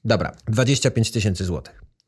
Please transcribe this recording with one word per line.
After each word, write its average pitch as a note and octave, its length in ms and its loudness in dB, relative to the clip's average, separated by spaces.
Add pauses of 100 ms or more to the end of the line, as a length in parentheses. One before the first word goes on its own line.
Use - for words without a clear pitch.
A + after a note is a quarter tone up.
Dobra, A2 280 0 (160)
dwadzieścia B2 420 2
pięć A2+ 200 0
tysięcy F#2+ 340 -2
złotych. F2 380 -8 (260)